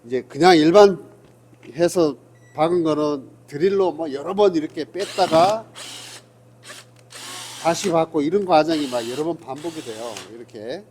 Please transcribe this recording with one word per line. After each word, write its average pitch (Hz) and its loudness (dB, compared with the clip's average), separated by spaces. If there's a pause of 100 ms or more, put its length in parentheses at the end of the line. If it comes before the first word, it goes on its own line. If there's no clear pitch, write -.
이제 120 -4
그냥 165 4
일반 175 6 (720)
해서 165 0 (380)
박은 165 0
거는 147 -2 (180)
드릴로 185 0
뭐 151 -8
여러 147 -8
번 196 4
이렇게 156 -4
뺐다가 185 0 (2000)
다시 170 0
박고 160 0
이런 190 0
과정이 156 2
막 120 -4
여러 139 -6
번 165 -4
반복이 151 -12
돼요. 117 -10 (220)
이렇게. 117 -12